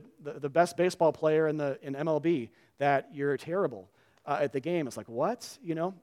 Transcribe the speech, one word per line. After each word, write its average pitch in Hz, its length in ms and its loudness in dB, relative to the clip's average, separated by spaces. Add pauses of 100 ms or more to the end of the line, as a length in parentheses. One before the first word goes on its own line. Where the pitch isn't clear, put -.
(240)
the, 143 100 -10
the 143 160 -6
best 165 260 2
baseball 170 360 4
player 156 360 2
in 151 100 0
the, 143 240 -2
in 139 140 -8
M 151 120 -2
L 151 120 2
B 143 300 0 (300)
that 139 340 2
you're 143 240 -2
terrible, 151 520 -4 (360)
uh, 143 160 -2
at 143 100 0
the 139 80 -2
game, 160 280 -2
it's 113 100 -8
like, 107 100 -10
"What?" 156 560 -4
You 165 120 -4
know, 170 260 -2